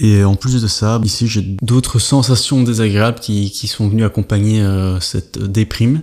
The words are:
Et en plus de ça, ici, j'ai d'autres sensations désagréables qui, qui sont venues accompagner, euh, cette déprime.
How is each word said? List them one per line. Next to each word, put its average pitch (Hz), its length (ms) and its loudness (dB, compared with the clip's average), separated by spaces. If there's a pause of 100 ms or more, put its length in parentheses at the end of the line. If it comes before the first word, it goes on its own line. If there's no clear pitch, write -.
Et 101 240 4
en 98 100 4
plus 127 280 0
de 110 40 0
ça, 107 380 0
ici, 110 240 -2
j'ai 110 140 -2 (180)
d'autres 120 380 0
sensations 127 640 2
désagréables 113 580 0
qui, 101 300 -2
qui - 180 -8
sont - 180 -2
venues 110 160 2
accompagner, 107 600 0
euh, 95 360 0
cette - 400 -6
déprime. 110 640 0